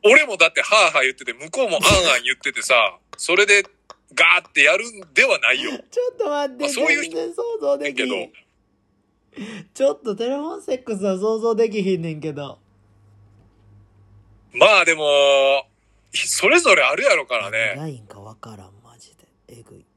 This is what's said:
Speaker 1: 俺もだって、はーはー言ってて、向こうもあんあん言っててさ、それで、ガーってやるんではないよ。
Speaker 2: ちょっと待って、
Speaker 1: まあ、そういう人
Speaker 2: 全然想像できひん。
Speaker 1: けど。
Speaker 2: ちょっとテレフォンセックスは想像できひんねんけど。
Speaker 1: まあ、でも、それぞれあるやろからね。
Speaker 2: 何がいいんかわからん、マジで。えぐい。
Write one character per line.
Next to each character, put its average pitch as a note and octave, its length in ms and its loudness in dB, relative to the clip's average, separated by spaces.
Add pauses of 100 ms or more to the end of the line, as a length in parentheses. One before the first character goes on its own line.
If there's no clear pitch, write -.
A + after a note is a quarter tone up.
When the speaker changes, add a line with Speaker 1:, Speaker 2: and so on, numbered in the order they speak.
Speaker 1:
俺 C4+ 240 6
も G3+ 120 -8
だ E3 100 2
っ - 40 -2
て、 C#3 100 -4
は G3+ 280 2
ー D#3 60 -4
は C3+ 60 2
ー - 0 -
言 C3 100 0
っ - 20 -14
て B2 120 -16
て、 A#2+ 80 -10
向 D3 160 -16
こ C4 160 -2
う - 20 -6
も E3 80 -2
あ C3+ 40 -2
ん - 20 -2 (340)
あ - 20 0
ん A#2+ 60 -4
言 C3 100 -2
っ - 40 -8
て C#3 140 -6
て A2+ 100 -8
さ、 A2 360 2 (200)
そ F3 180 -2
れ G#3 80 4
で、 G3+ 180 4 (520)
ガ E3+ 280 4
ー - 60 -20
っ - 40 -20
て D3 100 2
や D3+ 140 6
る A#3 140 -6
ん G3+ 120 -20 (100)
で B3+ 120 4
は G3+ 140 2
な A#2+ 140 0
い C#4 100 -2
よ。 D#4 100 -6 (180)
Speaker 2:
ち B4 100 -4
ょ B4 140 -2
っ - 20 -20
と G4+ 140 -4
待 C#4+ 240 -4
っ - 20 -20
て、 C#4+ 80 -6
Speaker 1:
ま C#4+ 60 -4
あ、 - 20 -6
そ C4 140 0
う - 0 -
い D4+ 120 2
う D4 60 -4
人 - 100 -12
Speaker 2:
全 - 120 -4
然 - 80 -10
想 A#4 260 -6
像 C#3+ 180 0
で D3 160 -6
き B2+ 80 -4
ひ B2+ 60 -2
ん。 F#2+ 240 -8
Speaker 1:
け - 120 -20 (920)
ど。 - 60 -14 (320)
Speaker 2:
ち C4+ 100 0
ょ C#4 100 2
っ - 80 -14
と G#3+ 140 -6
テ A3+ 120 -6
レ C#4 80 -4
フ D4+ 140 -8
ォ G4 60 -10
ン G4+ 60 -16
セ - 120 -8
ッ B3+ 80 -10
ク A3 140 -8
ス F#3+ 80 -6
は F#3+ 140 -2
想 A3 220 -2
像 A3+ 140 0
で A3+ 140 2
き G#3 140 -4
ひ F#3 160 0
ん E3 40 -8
ね E3 120 -8
ん D3+ 60 -12
け D3+ 120 -8
ど。 C#3+ 260 -12 (1900)
Speaker 1:
ま G3+ 260 4
あ、 E3+ 80 0
で E3 80 0
も、 C#3 720 2 (460)
そ - 360 -4
れ E4 100 4
ぞ C4 160 2
れ D3+ 80 2
あ C3+ 140 0
る A#3+ 60 -6
や C4+ 80 6
ろ D#3 160 -4
か B2 100 -4
ら G2+ 140 -6
ね。 A2 260 -4
Speaker 2:
何 - 0 -
が D#3 120 -10
い C3+ 80 -12
い A#2 40 -20
ん G#2 60 -20
か G2 140 -20
わ G#2+ 140 -20
か A2 220 -20
ら G2+ 80 -20
ん、 G2+ 60 -20 (120)
マ - 160 -20
ジ - 180 -20
で。 - 120 -20 (200)
え A#2 140 -20
ぐ - 140 -20
い。 - 80 -20 (120)